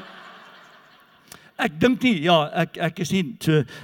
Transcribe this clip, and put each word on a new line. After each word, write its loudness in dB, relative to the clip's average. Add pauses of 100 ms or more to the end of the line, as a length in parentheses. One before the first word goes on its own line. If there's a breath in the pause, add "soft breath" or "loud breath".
(1600 soft breath)
ek -4
dink 2
nie, 2
ja, 4
ek, -2
ek -4
is -4
nie -2
so, 2 (200 loud breath)